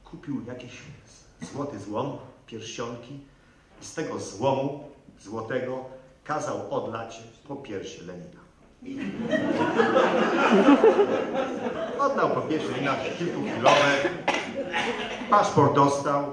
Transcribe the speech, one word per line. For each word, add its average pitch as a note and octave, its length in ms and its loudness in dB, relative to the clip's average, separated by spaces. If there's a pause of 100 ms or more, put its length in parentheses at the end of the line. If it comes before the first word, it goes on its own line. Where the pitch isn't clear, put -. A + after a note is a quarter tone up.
kupił C3+ 440 -10
jakiś - 340 -14 (600)
złoty C3 380 -10
złom, G#2+ 380 -6 (300)
pierścionki A#2+ 720 -12 (640)
i - 40 -18
z - 80 -16
tego B2+ 260 -6
złomu C3+ 720 -4 (300)
złotego B2 680 -6 (380)
kazał C#3+ 500 -6
odlać A#2 500 -6 (240)
po C#3+ 80 -10
piersie G2+ 480 -12
Lenina. F2 440 -16 (3500)
Oddał C4+ 300 2
po D#3+ 120 0
piersi D3+ 300 -2
Lenina C3+ 240 0 (220)
kilkukilowe, C#3 760 4 (1400)
paszport D3+ 460 6
dostał C#3+ 580 4